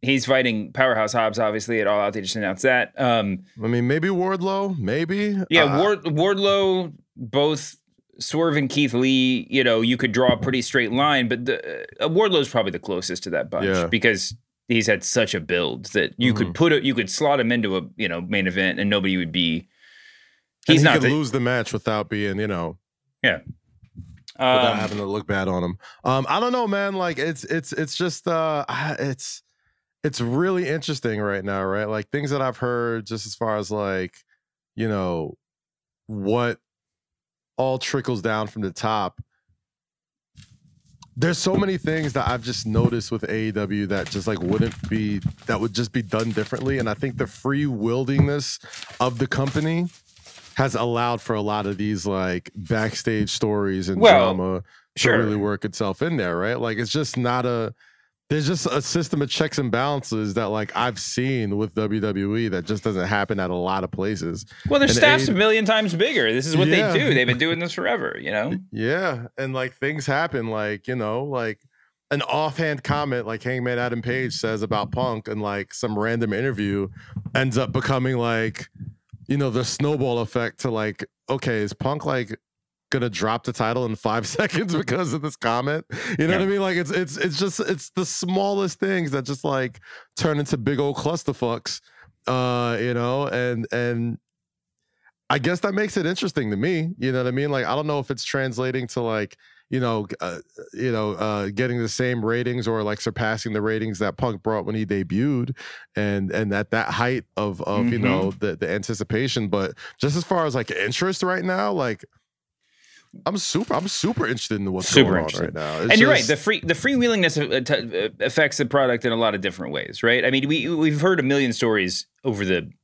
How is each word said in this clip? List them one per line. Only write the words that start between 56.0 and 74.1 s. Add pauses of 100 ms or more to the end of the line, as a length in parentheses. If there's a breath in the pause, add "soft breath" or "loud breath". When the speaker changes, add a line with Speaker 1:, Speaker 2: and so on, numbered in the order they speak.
Speaker 2:
in
there,
right?
Like,
it's
just
not
a, (540 soft breath)
there's
just
a
system
of
checks
and
balances
that,
like,
I've
seen
with
W
W
E
that
just
doesn't
happen
at
a
lot
of
places. (240 loud breath)
Speaker 1:
Well,
their
Speaker 2:
And
Speaker 1:
staff's
Speaker 2:
A
Speaker 1:
a
million
times
bigger.
This
is
what
Speaker 2:
Yeah.
Speaker 1:
they
do.
They've
been
doing
this
forever,
you
know?
Speaker 2:
<laughs>
Yeah. (120)
And,
like,
things
happen,
like,
you
know,
like, (520)
an
offhand
comment,
like
Hangman
Adam
Page